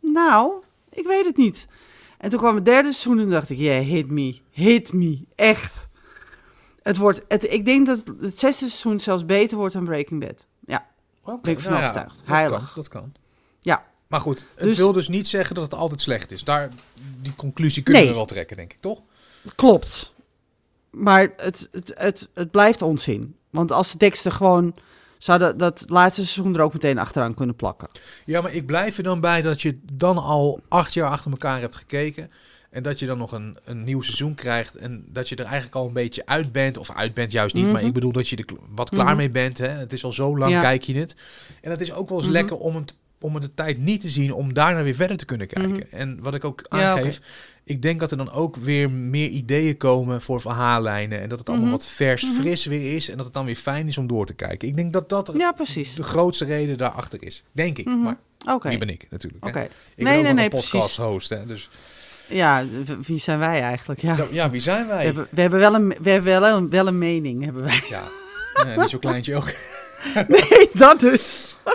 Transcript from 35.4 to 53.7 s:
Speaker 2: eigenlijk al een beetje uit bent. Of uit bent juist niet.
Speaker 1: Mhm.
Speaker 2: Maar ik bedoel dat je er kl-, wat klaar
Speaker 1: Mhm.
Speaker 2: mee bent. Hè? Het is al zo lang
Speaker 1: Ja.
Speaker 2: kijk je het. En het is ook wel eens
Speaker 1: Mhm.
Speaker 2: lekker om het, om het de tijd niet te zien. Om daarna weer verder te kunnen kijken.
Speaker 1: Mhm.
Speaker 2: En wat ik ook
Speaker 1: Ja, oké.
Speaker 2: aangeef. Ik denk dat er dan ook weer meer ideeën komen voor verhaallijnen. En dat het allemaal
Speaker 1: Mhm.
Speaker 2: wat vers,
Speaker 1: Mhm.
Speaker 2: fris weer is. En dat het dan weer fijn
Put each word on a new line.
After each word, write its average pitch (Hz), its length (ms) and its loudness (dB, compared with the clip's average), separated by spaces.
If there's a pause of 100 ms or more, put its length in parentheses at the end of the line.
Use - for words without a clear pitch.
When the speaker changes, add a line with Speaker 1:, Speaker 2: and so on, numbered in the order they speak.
Speaker 2:
eigenlijk 123 300 -8
al 131 120 -4
een 117 60 -8
beetje 120 340 -6
uit 143 260 -2
bent. 135 240 -2
Of - 140 -12
uit 110 240 -6
bent 110 180 -4
juist 107 220 0
niet. 180 100 2
Speaker 1:
Mhm. 208 80 4
Speaker 2:
Maar 113 100 0
ik 117 100 0
bedoel 123 200 -2
dat 123 160 -2
je - 80 -6
er 107 80 -10
kl-, - 100 -16 (200)
wat 120 140 -4
klaar - 180 2
Speaker 1:
Mhm. 151 100 4
Speaker 2:
mee 143 140 0
bent. 127 280 -2
Hè? 127 100 -4
Het 135 240 -10
is 131 120 -8
al 127 80 -6
zo 139 260 -2
lang 135 140 2
Speaker 1:
Ja. 175 80 4
Speaker 2:
kijk 131 220 2
je 131 140 -6
het. 160 200 -6 (440)
En 156 100 -12
het 165 100 -8
is 175 120 -8
ook 190 160 -8
wel 185 100 -4
eens 156 80 -2
Speaker 1:
Mhm. 160 100 2
Speaker 2:
lekker 170 200 0
om 160 200 -6
het, 151 200 -12 (240)
om 156 140 -6
het 147 80 -6
de 143 120 -10
tijd 156 240 -4
niet 190 220 0
te 190 80 -10
zien. 139 240 0
Om 131 220 -4
daarna 160 280 2
weer 139 120 0
verder 180 220 -2
te 160 80 -14
kunnen 107 220 -6
kijken. 190 260 -4
Speaker 1:
Mhm. 196 180 -6
Speaker 2:
En 131 320 -10
wat 135 120 -6
ik 143 100 -8
ook 143 240 -10
Speaker 1:
Ja, - 100 -4
oké. 190 80 2 (140)
Speaker 2:
aangeef. 143 200 -4 (440)
Ik 135 180 -6
denk 160 180 0
dat 160 100 -4
er 151 60 -4
dan 135 160 -8
ook 151 240 -4
weer 143 340 0
meer 131 380 -2
ideeën 143 480 -2
komen 127 460 0
voor 123 180 -4
verhaallijnen. 113 800 -2
En 98 80 -10
dat 120 100 -10
het 117 100 -12
allemaal 240 180 0
Speaker 1:
Mhm. 247 100 0
Speaker 2:
wat 277 100 -8
vers, 131 360 0
Speaker 1:
Mhm. 262 120 -2
Speaker 2:
fris 170 320 0
weer 143 280 -4
is. 156 160 -6
En - 60 -14
dat 131 80 -8
het 123 100 -14
dan 139 100 -4
weer 117 120 -6
fijn 147 320 -4